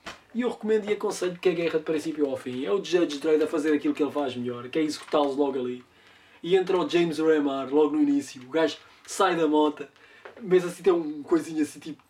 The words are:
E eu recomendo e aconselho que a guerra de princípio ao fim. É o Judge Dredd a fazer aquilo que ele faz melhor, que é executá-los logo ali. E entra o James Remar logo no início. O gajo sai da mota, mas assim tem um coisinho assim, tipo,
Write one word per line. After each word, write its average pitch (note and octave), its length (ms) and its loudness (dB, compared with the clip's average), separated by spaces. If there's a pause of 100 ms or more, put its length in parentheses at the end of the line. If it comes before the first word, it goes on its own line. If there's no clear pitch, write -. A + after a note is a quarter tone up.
(320)
E A#3 100 -4
eu A#3+ 80 0
recomendo G#3+ 380 -2
e G#3 40 2
aconselho F3+ 440 -4
que - 120 0
a F3 40 2
guerra E3 280 0
de - 40 -12
princípio D3+ 460 -2
ao B2+ 60 -4
fim. B2+ 280 -6
É F#3 60 -2
o G3+ 60 0
Judge D#3 420 0
Dredd D#3 240 2
a D3+ 60 0
fazer D#3 260 0
aquilo D3 200 0
que D3+ 100 -2
ele B2+ 80 -2
faz C3+ 240 -2
melhor, A#2+ 320 -8
que D#3+ 100 -4
é D#3 40 2
executá-los D3 520 0
logo C3+ 240 0
ali. B2 260 -6 (580)
E F3 140 2
entra F#3 220 2
o D#3 100 0
James E3 300 2
Remar C#3+ 540 2
logo D3 240 4
no D3+ 60 4
início. C#3+ 400 0
O B2+ 80 -20
gajo D#3 280 0 (280)
sai F#3 300 2
da D#3+ 100 2
mota, D3+ 420 2 (540)
mas F3+ 220 4
assim - 180 -8
tem F#3+ 100 4
um D3+ 300 -2
coisinho D#3+ 400 0
assim, - 180 -8
tipo, - 300 -14